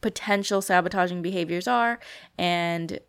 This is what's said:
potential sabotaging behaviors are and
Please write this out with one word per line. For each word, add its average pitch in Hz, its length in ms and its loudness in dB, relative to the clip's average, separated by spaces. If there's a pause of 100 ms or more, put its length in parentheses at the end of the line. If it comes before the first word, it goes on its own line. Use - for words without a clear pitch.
potential 202 600 0
sabotaging 180 600 2
behaviors 175 460 -2
are 233 300 2 (400)
and 170 720 0